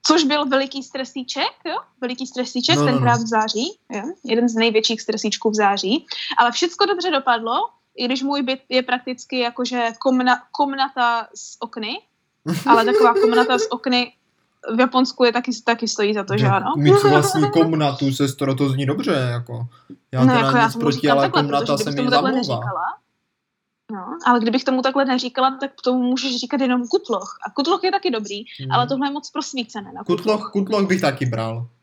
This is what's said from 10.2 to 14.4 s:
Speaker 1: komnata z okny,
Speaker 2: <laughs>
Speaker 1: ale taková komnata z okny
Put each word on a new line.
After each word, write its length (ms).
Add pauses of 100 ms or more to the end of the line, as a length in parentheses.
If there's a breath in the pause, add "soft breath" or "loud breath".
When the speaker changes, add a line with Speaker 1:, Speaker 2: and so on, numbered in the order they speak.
Speaker 1:
komnata 840
z 260
okny, 380 (340)
Speaker 2:
<laughs> 340
Speaker 1:
ale 180
taková 300
komnata 440
z 120
okny 420 (640)